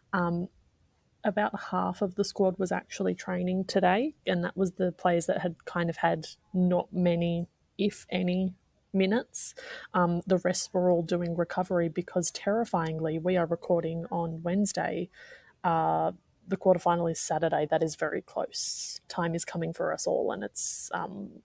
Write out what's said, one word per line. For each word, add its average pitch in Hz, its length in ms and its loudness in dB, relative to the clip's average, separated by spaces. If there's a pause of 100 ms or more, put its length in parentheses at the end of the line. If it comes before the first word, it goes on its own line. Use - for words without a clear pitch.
(140)
Um, 175 360 0 (760)
about 208 340 0 (120)
half 185 300 -2
of 185 140 -2
the 202 80 2
squad 190 340 2
was 185 140 0
actually 185 420 -2
training 180 520 -2
today, 202 500 2 (100)
and 180 200 2
that - 100 -6
was 190 160 0
the 180 220 0
players 170 320 2
that - 140 0
had 170 260 -6
kind 170 240 -2
of - 80 -4
had 165 300 0 (260)
not 180 400 2
many, 170 540 2 (300)
if - 320 -2
any, 185 460 0 (380)
minutes. 190 600 0 (400)
Um, 175 320 2
the 185 120 4
rest - 360 0
were 180 160 4
all 170 140 4
doing 170 320 -2
recovery 170 540 0
because, 175 420 -2
terrifyingly, 160 880 -2
we 180 160 0
are 170 100 4
recording 165 640 0
on 165 340 -4
Wednesday. 180 680 0 (540)
Uh, 160 500 2 (340)
the 190 100 -2
quarterfinal 170 540 4
is 156 80 -4
Saturday. 156 500 0
That 160 140 4
is 156 140 -2
very 165 240 -2
close. - 880 -6
Time 170 260 -2
is 170 80 0
coming 165 300 -4
for 156 200 -2
us - 140 -4
all, - 240 0
and 196 100 -6
it's, - 520 -4
um, 202 360 -6 (160)